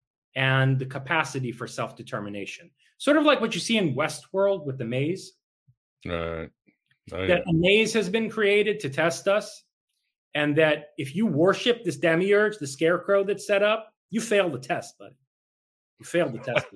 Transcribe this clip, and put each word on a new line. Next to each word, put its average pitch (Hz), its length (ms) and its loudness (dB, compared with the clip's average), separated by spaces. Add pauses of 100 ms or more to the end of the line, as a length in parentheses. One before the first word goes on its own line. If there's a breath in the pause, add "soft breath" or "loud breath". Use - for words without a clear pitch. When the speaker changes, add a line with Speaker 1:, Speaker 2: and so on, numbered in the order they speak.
(360)
Speaker 1:
and 135 420 2
the 131 80 -4
capacity 135 640 -4
for 113 160 -10
self-determination. 104 1040 -10 (280)
Sort 294 180 2
of 302 80 4
like 285 160 4
what 220 120 -2
you 170 80 -4
see 226 180 0
in 151 180 0
Westworld 190 680 -2
with 135 140 -8
the 120 60 -6
maze. 143 480 -4 (720)
Speaker 2:
Right. 82 440 -6 (600)
Oh, 92 140 -4
Speaker 1:
That 175 180 4
Speaker 2:
yeah. 180 60 -6
Speaker 1:
a - 20 2
maze 190 420 4
has 202 140 0
been 220 220 -2
created 208 500 2
to 139 100 -4
test 165 360 0
us, 208 380 -2 (720)
and 147 200 0
that 151 420 2
if 139 180 -8
you 220 100 0
worship 190 560 2
this 156 140 -4
demiurge, 202 640 2
the 147 100 -8
scarecrow 175 560 2
that's 196 220 -4
set 202 180 4
up, 220 280 0 (180)
you 220 100 -2
fail 202 300 2
the 135 100 -6
test, - 400 -6
buddy. - 160 -20 (800)
You - 80 -18
failed 165 260 -2
the 113 60 -10
test. 120 380 -4